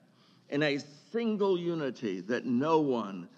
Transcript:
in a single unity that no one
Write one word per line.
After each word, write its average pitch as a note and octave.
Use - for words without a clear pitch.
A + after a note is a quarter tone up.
in C#3+
a C#3+
single G#3
unity C#3
that A2
no D3
one G2+